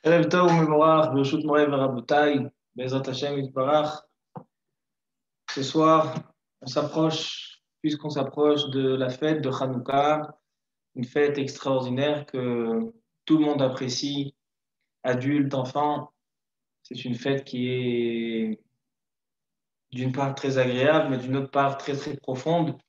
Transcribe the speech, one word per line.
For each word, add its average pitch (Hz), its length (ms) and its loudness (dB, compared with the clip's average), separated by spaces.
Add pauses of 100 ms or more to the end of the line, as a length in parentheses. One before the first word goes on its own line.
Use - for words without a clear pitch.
ערב 160 260 4
טוב 180 220 4
ומבורך, 156 600 6
ברשות 139 320 0
מוריי 147 200 4
ורבותיי, 139 720 2 (380)
בעזרת 131 320 -4
השם 139 300 -4
יתברך. 139 640 0 (1500)
Ce 139 120 -6
soir, 156 520 4 (460)
on 135 40 -20
s'approche, - 960 -4 (200)
puisqu'on 151 280 -4
s'approche 147 600 0
de 131 260 0
la 127 140 -2
fête 156 320 -2
de 131 80 -2
Hanouka, 139 920 -2 (560)
une 127 80 -6
fête 143 340 0
extraordinaire 135 880 -2
que 120 540 -2 (460)
tout 156 120 4
le 151 80 4
monde 143 160 0
apprécie, 139 720 -2 (720)
adultes, 135 500 0
enfants. 143 560 -2 (720)
C'est - 220 -12
une 120 100 -4
fête 139 280 -2
qui 123 260 -4
est 117 920 -2 (1300)
d'une 127 220 -4
part 139 200 -2
très 131 240 -4
agréable, 135 540 2
mais 127 60 -2
d'une 127 180 -6
autre 139 160 -4
part 139 260 0
très, 139 180 -6
très 135 200 -8
profonde. 151 600 -2 (140)